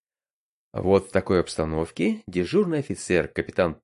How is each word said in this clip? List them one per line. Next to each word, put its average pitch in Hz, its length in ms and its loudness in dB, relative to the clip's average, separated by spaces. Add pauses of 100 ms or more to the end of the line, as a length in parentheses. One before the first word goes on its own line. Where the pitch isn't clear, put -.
(720)
Вот 95 340 2
в - 40 -20
такой 95 280 2
обстановке 82 880 -2
дежурный 151 520 0
офицер, 87 500 -2
капитан - 540 -2